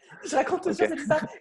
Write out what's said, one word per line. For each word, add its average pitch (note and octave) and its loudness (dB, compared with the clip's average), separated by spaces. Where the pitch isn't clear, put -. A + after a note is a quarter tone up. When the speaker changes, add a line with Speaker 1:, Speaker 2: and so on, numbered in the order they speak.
Speaker 1:
<laughs> - -18
je D#4+ -4
raconte F4+ 2
toujours F4+ 0
Speaker 2:
Ok. G#4+ 4
Speaker 1:
cette D4+ -4
histoire. D4+ 2